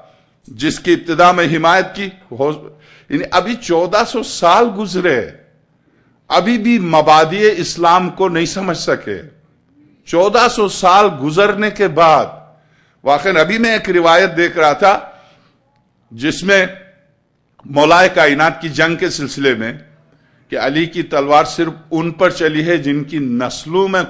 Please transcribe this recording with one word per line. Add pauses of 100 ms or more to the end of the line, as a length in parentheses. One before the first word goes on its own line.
(480)
جس
کی
ابتدا
میں (100)
حمایت
کی، (220)
ہو، (580)
یعنی
ابھی
چودہ
سو
سال (120)
گزرے، (1000)
ابھی
بھی
مبادئ
اسلام
کو
نہیں
سمجھ
سکے۔ (840)
چودہ
سو
سال (180)
گزرنے
کے
بعد، (800)
واقعاً
ابھی
میں
ایک
روایت
دیکھ
رہا
تھا (1120)
جس
میں (1000)
مولائے
کائنات
کی
جنگ
کے
سلسلے
میں (760)
کہ
علی
کی
تلوار
صرف (180)
ان
پر
چلی
ہے
جن
کی
نسلوں
میں